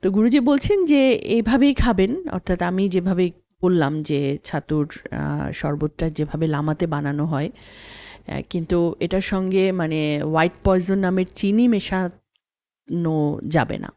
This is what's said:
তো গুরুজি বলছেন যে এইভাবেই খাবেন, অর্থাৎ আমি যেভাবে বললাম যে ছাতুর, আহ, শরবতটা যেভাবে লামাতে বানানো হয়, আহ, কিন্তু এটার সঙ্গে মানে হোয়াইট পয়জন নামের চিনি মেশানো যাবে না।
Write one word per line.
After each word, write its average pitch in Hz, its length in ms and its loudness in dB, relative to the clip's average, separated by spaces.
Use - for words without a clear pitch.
তো 190 100 0
গুরুজি 226 280 4
বলছেন 294 460 2
যে 277 240 4
এইভাবেই 240 640 2
খাবেন, 247 560 2
অর্থাৎ 180 320 -4
আমি 185 280 0
যেভাবে 180 420 0
বললাম 156 400 2
যে 143 420 -2
ছাতুর, 151 440 -2
আহ, 147 400 -4
শরবতটা 151 580 -4
যেভাবে 151 380 -4
লামাতে 151 400 -2
বানানো 147 380 -2
হয়, 156 240 -2
আহ, - 220 -8
কিন্তু 170 500 0
এটার 185 220 -2
সঙ্গে 190 500 0
মানে 156 520 -2
হোয়াইট 160 280 2
পয়জন 185 340 2
নামের 185 280 0
চিনি 214 320 2
মেশানো 170 1800 -4
যাবে 156 300 0
না। - 200 -12